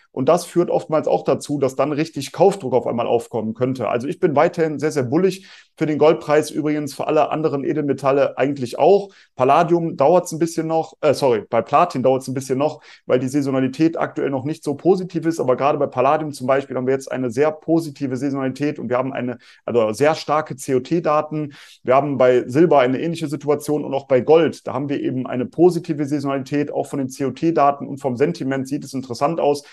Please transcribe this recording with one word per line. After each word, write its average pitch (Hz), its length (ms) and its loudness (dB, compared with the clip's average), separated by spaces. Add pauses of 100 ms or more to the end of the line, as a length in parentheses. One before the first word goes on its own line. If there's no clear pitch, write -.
(120)
Und 135 160 0
das 175 160 4
führt 170 260 0
oftmals 156 360 0
auch - 160 2
dazu, 143 360 -2
dass 135 180 -2
dann 143 160 0
richtig 147 400 -6
Kaufdruck 156 420 2
auf 117 120 0
einmal 113 200 -2
aufkommen 110 480 -2
könnte. 127 340 -2
Also 113 180 -2
ich 170 140 -8
bin 160 140 0
weiterhin 156 440 0
sehr, 151 120 -2
sehr 147 140 -2
bullig 180 440 -2 (280)
für 160 100 -2
den 151 120 -2
Goldpreis. 151 520 2
Übrigens 147 440 -4
für - 120 -8
alle 151 240 2
anderen 143 340 -2
Edelmetalle 143 720 0
eigentlich 135 420 -4
auch. 185 320 4 (260)
Palladium 165 600 2
dauert's 175 360 4
ein 156 80 -8
bisschen 165 260 -2
noch, 160 340 -2
äh, 147 140 4
sorry, 117 340 2
bei 113 140 2
Platin 147 400 2
dauert's 131 240 2
ein 131 80 -8
bisschen 135 240 -4
noch, 147 240 -2 (240)
weil 127 140 2
die 135 80 -2
Saisonalität 139 720 0
aktuell 143 320 -4
noch 131 140 -4
nicht 156 200 -8
so 143 100 -2
positiv 175 500 0
ist. 165 160 -2
Aber 127 160 2
gerade 143 220 2
bei 139 80 0
Palladium 143 460 0
zum 127 140 -10
Beispiel 135 300 0
haben 127 100 -4
wir 131 80 2
jetzt 135 160 -6
eine 127 200 -4
sehr 143 220 2
positive 147 640 -4
Saisonalität 135 600 -4
und 113 100 -8
wir 123 100 0
haben 131 140 -4
eine, 123 260 -6 (260)
also 110 280 2
sehr 143 220 2
starke 151 420 -4
C-O-T-Daten. 151 960 -2 (320)
Wir 123 100 4
haben 139 240 2
bei 127 280 6
Silber 143 340 4
eine 127 200 2
ähnliche 160 280 -4
Situation 147 560 -2
und 135 100 -6
auch 135 140 -6
bei 127 120 4
Gold. 151 460 4
Da 110 80 -6
haben 143 140 -4
wir 143 120 -4
eben 127 280 -4
eine 123 180 -4
positive 160 600 0
Saisonalität, 139 640 -4
auch 139 160 -4
von 143 100 -6
den 131 100 -4
C-O-T-Daten 143 800 0
und 135 120 -10
vom 127 180 -4
Sentiment 135 500 -2
sieht 143 180 -6
es 135 100 -12
interessant 139 460 -4
aus, 143 220 2 (100)